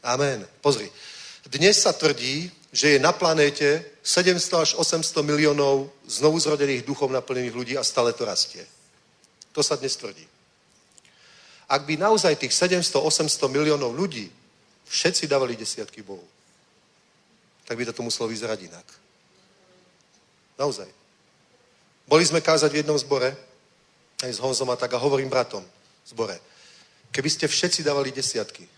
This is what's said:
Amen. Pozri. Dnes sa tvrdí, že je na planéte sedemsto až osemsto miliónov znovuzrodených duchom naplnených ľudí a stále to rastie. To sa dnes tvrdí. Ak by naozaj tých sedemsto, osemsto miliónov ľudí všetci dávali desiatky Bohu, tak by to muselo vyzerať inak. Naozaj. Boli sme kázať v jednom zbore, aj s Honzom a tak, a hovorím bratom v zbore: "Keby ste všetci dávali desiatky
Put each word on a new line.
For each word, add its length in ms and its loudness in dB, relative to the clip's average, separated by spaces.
Amen. 400 0
Pozri. 280 2
Dnes 320 4
sa 120 4
tvrdí, 600 -2
že 240 4
je 40 8
na 120 4
planéte 720 2
sedemsto 560 2
až 160 2
osemsto 480 0
miliónov 640 2
znovuzrodených 760 2
duchom 280 -2
naplnených 440 -4
ľudí 200 -6
a 80 -4
stále 280 2
to 120 -4
rastie. 400 -4
To 120 -2
sa 120 -2
dnes 200 -4
tvrdí. 280 -14
Ak 160 0
by 160 -4
naozaj 400 4
tých 160 -2
sedemsto, 480 2
osemsto 480 0
miliónov 400 0
ľudí 400 -6
všetci 400 -2
dávali 280 0
desiatky 440 -10
Bohu, 240 -16
tak 80 -8
by 160 -4
to 80 -12
muselo 320 -4
vyzerať 320 -8
inak. 220 -20
Naozaj. 320 -4
Boli 160 6
sme 160 2
kázať 320 4
v 80 0
jednom 160 0
zbore, 400 0
aj 80 -8
s 80 -10
Honzom 320 -2
a 80 -2
tak, 160 -2
a 80 -2
hovorím 240 0
bratom 320 -2
v 480 -20
zbore: 280 -6
"Keby 160 -2
ste 160 -4
všetci 400 -2
dávali 240 0
desiatky 560 -6